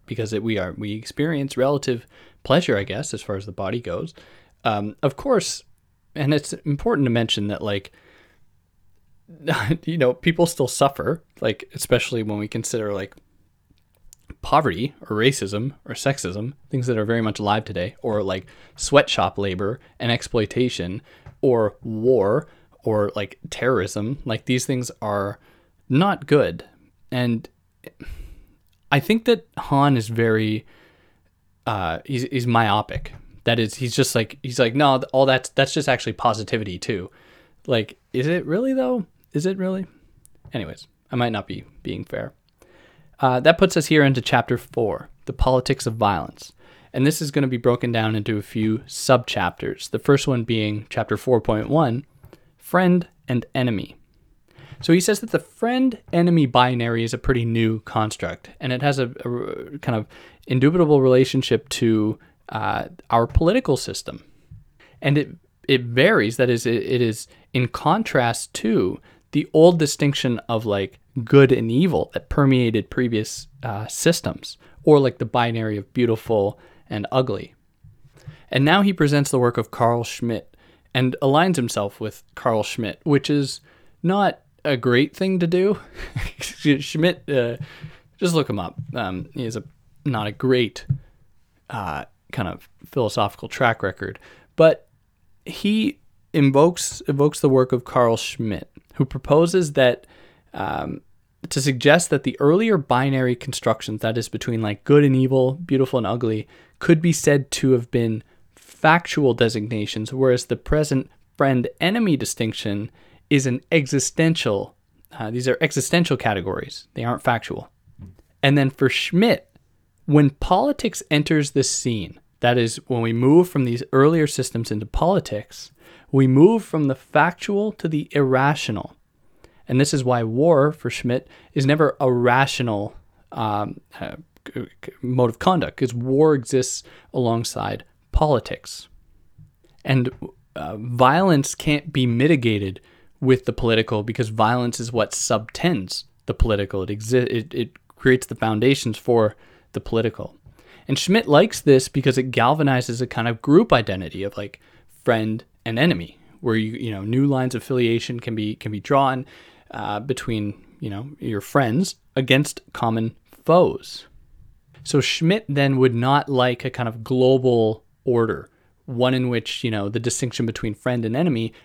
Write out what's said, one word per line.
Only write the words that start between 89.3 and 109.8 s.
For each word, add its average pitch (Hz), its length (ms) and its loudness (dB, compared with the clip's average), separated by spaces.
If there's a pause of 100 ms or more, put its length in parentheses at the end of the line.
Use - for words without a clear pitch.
he 131 120 -8
is 110 120 -8
a, 107 60 -8 (420)
not 110 220 -4
a 107 60 -6
great, 127 540 0 (840)
uh, 90 340 -8 (280)
kind 95 160 -6
of - 200 -14 (160)
philosophical - 640 -4
track 117 340 0
record, 98 360 -8 (380)
but 160 320 4 (560)
he 214 560 -2 (320)
invokes, 147 760 2
evokes 147 320 0
the 147 80 4
work 131 240 2
of 123 120 -2
Carl 117 320 2
Schmitt, - 540 -6 (240)
who - 100 0
proposes 165 720 0
that, 123 320 2 (460)
um, 73 480 -6 (480)
to 143 120 -4
suggest 143 500 2
that 143 140 0
the - 160 -4
earlier 190 360 4
binary 131 600 0
constructions, - 640 -4
that 113 180 -2
is 117 100 -4
between, 113 320 -4
like, 104 240 -4
good 147 200 6
and 135 100 4
evil, 131 400 4
beautiful 135 440 0
and 107 80 -2
ugly, 110 420 -2 (300)
could 165 220 4
be 170 120 2
said 143 400 2
to 131 200 2
have 120 180 0
been 113 320 0 (340)
factual 156 800 0
designations, 110 800 -2